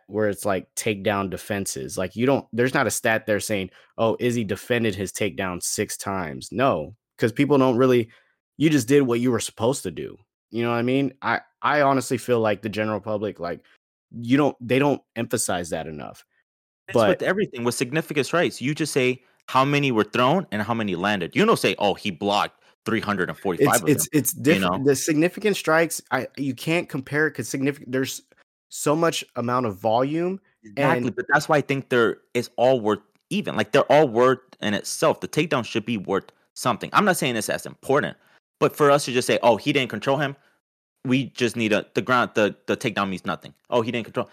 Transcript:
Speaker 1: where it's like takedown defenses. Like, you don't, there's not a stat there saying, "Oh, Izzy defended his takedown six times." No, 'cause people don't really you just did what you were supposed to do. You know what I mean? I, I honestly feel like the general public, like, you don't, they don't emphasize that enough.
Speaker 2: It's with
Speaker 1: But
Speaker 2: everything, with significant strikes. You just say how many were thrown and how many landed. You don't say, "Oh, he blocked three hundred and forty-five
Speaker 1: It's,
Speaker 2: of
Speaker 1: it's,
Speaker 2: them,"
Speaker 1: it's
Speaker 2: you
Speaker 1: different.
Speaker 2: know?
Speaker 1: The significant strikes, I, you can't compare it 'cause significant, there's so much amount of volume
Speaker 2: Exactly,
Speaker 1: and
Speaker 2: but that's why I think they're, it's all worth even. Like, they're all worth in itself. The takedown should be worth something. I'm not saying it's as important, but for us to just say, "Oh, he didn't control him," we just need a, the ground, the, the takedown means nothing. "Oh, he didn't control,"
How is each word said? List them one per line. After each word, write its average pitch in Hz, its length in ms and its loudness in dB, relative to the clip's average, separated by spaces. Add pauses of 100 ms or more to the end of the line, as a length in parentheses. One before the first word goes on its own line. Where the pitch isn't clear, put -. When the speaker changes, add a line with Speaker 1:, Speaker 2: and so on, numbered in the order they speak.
Speaker 1:
where 104 220 -2
it's 95 160 -6
like 95 300 -4
takedown 98 540 -2
defenses. 90 680 -8
Like, 92 180 -6
you 113 100 0
don't, 135 280 0
there's 120 200 0
not 139 140 0
a 98 40 0
stat 110 360 0
there 104 120 0
saying, 95 320 -4 (260)
"Oh, 110 220 0
Izzy 120 260 -2
defended 110 500 -2
his 98 180 -6
takedown 95 500 -4
six - 340 -4
times." 87 540 -8
No, 101 440 -2 (220)
'cause 117 160 0
people 143 260 2
don't 131 180 4
really 123 320 4 (480)
you 151 120 2
just 139 180 2
did 143 140 6
what 120 180 2
you 127 120 2
were 110 80 2
supposed - 440 -2
to 92 80 -6
do. 73 260 -12 (340)
You 117 120 -2
know 120 60 0
what 117 80 0
I 117 60 0
mean? 131 380 0
I, 110 200 -2 (200)
I 143 200 2
honestly 135 360 2
feel 120 220 0
like 107 220 0
the 110 80 -6
general 107 300 -2
public, 104 400 -6
like, 85 220 -8 (500)
you 117 260 0
don't, 143 240 2
they 123 180 0
don't 143 220 2 (140)
emphasize 101 560 -2
that 80 160 -4
enough. 71 380 -14 (640)
Speaker 2:
It's 113 200 4
with - 140 2
Speaker 1:
But - 20 -2
Speaker 2:
everything, 156 400 -2
with 120 120 0
significant 143 500 -2
strikes. 165 360 -2
You 151 140 -2
just 151 180 -4
say 127 300 0 (240)
how 131 180 4
many 143 260 2
were 107 120 4
thrown 131 480 2
and 107 100 -2
how 107 120 -2
many 104 220 -2
landed. 92 400 -2
You 185 100 4
don't 220 120 4
say, 104 220 0
"Oh, 98 140 2
he - 180 -6
blocked 101 500 -2 (240)
three 110 140 0
hundred 92 300 -2
and 80 80 -10
forty-five 101 380 2
Speaker 1:
It's, 123 80 0
Speaker 2:
of - 60 2
Speaker 1:
it's, 139 140 2
Speaker 2:
them," - 100 -6
Speaker 1:
it's 143 200 0 (120)
Speaker 2:
you 101 140 4
Speaker 1:
different. 95 240 0
Speaker 2:
know? - 20 -4
Speaker 1:
The 139 100 4
significant 175 600 0
strikes, 160 440 0 (100)
I, 127 160 -4 (100)
you 135 160 -4
can't 165 360 -4
compare 147 380 -2
it 143 60 -4
'cause 120 160 -8
significant, 139 420 -4
there's 131 300 -4 (480)
so - 260 -2
much 165 280 0 (120)
amount 123 300 0
of 101 120 -2
volume 139 640 0 (240)
Speaker 2:
Exactly, 123 460 0
Speaker 1:
and - 60 -6
Speaker 2:
but - 160 -6
that's 147 180 2
why 156 80 4
I 139 40 4
think 139 280 -4
they're, 117 280 2 (160)
it's 120 240 -2
all 127 220 4
worth 104 200 0 (300)
even. 160 260 -4
Like, 110 160 -2
they're 139 200 4
all 147 160 8
worth 123 320 4 (220)
in 104 120 0
itself. - 480 -2
The 90 60 -4
takedown 147 380 -2
should - 200 -4
be 120 120 -4
worth 92 340 -4 (220)
something. - 400 -4
I'm 180 120 4
not 185 120 2
saying 131 180 -2
it's 107 140 -4
as 73 160 -4
important, 92 520 -2 (420)
but 147 160 2
for 147 160 4
us 143 140 4
to 135 60 -6
just 120 160 0
say, 117 160 2
"Oh, 113 140 4
he 147 160 -4
didn't 131 160 0
control 135 280 -2
him," 143 180 -4 (720)
we 127 260 0
just 113 240 -2
need 110 180 0
a, 98 120 0 (100)
the 117 60 0
ground, 117 340 2
the, 104 200 2 (120)
the 104 100 0
takedown 101 320 -2
means 92 160 -8
nothing. - 280 -8 (160)
"Oh, 120 120 2
he 117 100 -4
didn't 117 140 -4
control," - 280 -8